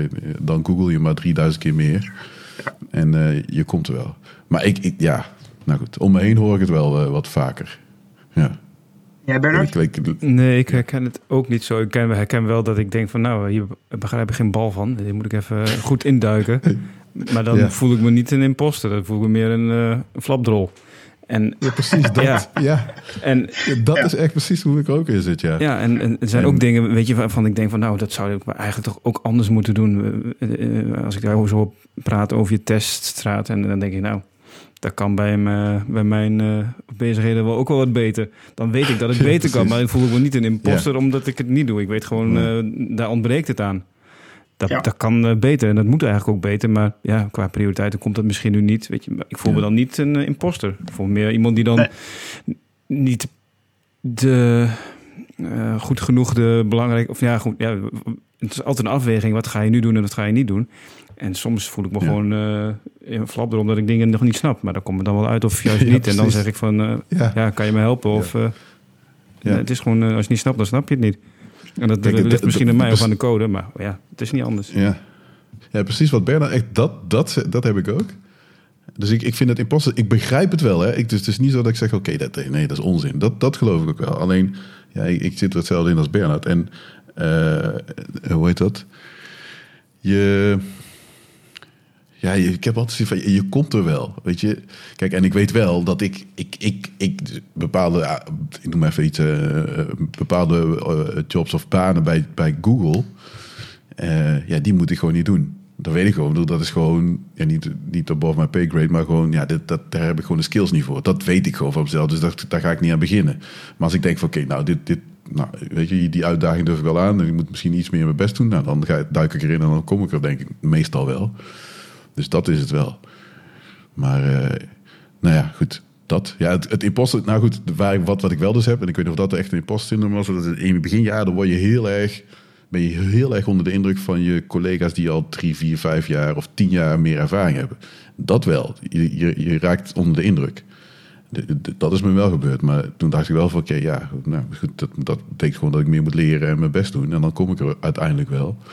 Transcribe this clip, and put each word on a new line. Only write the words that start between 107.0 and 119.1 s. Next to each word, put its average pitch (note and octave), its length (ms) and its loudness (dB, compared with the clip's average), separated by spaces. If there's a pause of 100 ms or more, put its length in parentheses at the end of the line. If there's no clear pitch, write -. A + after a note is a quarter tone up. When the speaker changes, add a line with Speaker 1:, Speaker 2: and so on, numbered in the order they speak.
Speaker 1:
ja, - 120 -6
niet, D#2 240 -2 (220)
niet E2 180 -4
above D#2 300 0
my D#2 80 2
pay F2 200 0
grade, D#2+ 220 0
maar E2 160 0
gewoon, D#2+ 260 2
ja, D2+ 140 0
dit, D#2+ 220 -4
dat, D#2+ 240 -6
daar E2 140 -2
heb E2 120 -2
ik D#2+ 40 -4
gewoon E2+ 160 -4
de D#2+ 60 -2
skills F#2+ 280 0
niet D#2 120 2
voor. C2+ 200 -6
Dat - 200 0
weet F#2 240 2
ik - 80 -2
gewoon C#2+ 180 -2
van D#2 100 0
mezelf, D2+ 260 0
dus D#2 100 -2
dat, E2 280 -4
daar F2 120 -4
ga E2+ 120 0
ik D#2+ 80 -4
niet E2+ 120 2
aan E2 80 0
beginnen. E2 380 2
Maar - 500 -8
als E2 60 0
ik F2+ 80 0
denk E2+ 160 0
van: E2+ 100 -2
"Oké, D#2 180 -4
nou, C#2 180 -4
dit, D#2+ 200 0
dit, E2+ 160 -2 (300)
nou, D2 180 -4 (220)
weet E2 200 -2
je, F2+ 200 2
die E2 160 -2
uitdaging E2+ 400 0
durf E2 120 0
ik D2+ 60 -4
wel D#2+ 160 2
aan G2 220 2
en E2 60 0
ik E2 60 0
moet E2 160 -2
misschien - 240 -4
iets F2 160 -2
meer E2 140 0
mijn D#2 120 0
best G2+ 220 0
doen", A#2+ 100 2
nou, F2+ 160 0
dan D2 220 -2
ga, D2+ 260 0